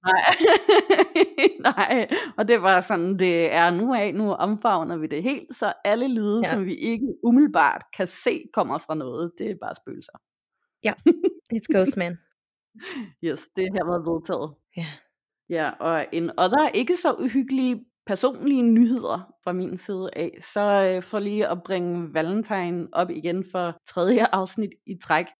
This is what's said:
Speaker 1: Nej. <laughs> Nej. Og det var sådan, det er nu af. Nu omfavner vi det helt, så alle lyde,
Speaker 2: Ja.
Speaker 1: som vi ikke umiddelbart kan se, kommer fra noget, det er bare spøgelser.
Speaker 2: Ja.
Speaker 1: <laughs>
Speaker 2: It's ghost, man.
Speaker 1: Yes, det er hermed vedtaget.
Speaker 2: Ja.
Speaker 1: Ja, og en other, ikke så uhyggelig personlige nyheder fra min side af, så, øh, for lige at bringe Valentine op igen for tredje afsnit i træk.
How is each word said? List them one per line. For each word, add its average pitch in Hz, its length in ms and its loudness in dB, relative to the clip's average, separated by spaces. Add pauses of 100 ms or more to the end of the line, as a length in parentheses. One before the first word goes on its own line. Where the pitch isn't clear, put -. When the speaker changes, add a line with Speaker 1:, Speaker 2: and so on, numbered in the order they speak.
Speaker 1:
Nej. 240 260 6 (1300)
<laughs> - 140 2
Nej. 220 340 0 (280)
Og 208 120 -2
det 226 140 4
var 185 180 6
sådan, 180 380 -2
det 170 340 2
er 170 180 6
nu 220 240 0
af. 202 200 -2
Nu 208 180 -2
omfavner 190 640 -2
vi 156 100 -6
det 156 160 -6
helt, 254 320 -6
så - 180 -4 (120)
alle 233 240 0
lyde, 220 360 0
Speaker 2:
Ja. 160 60 0
Speaker 1:
som 185 160 -2
vi 196 80 -4
ikke 226 320 -4 (160)
umiddelbart 233 600 4 (140)
kan 185 100 -4
se, - 460 -4
kommer 160 260 -2
fra 156 160 -8
noget, 147 440 -8
det 214 120 -8
er 196 120 -8
bare - 120 -10
spøgelser. - 380 -18 (720)
Speaker 2:
Ja. 208 80 0 (320)
Speaker 1:
<laughs> - 300 -4
Speaker 2:
It's 220 200 -6
ghost, 285 220 2
man. 175 220 -6 (1040)
Speaker 1:
Yes, 151 320 -6
det 190 80 -2
er 185 80 -6
hermed 170 420 -2
vedtaget. 156 400 -8 (220)
Speaker 2:
Ja. 165 100 -8 (640)
Speaker 1:
Ja, 160 200 -4
og 160 420 -4
en 170 180 -4
other, 247 380 2
ikke 254 280 0
så 320 160 0
uhyggelig 254 640 -2 (300)
personlige 254 560 0
nyheder 226 680 2 (120)
fra 180 80 -4
min 185 260 -6
side 190 380 -8
af, - 140 -4 (100)
så, - 200 -6 (340)
øh, 180 80 -4
for - 160 -8
lige 208 300 -2
at 175 160 -4
bringe 175 500 -4
Valentine 175 760 -4
op 180 180 -2
igen 175 420 -6
for 175 240 -4 (120)
tredje 208 460 2
afsnit 190 360 -4 (160)
i 196 160 -10
træk. 165 240 0 (140)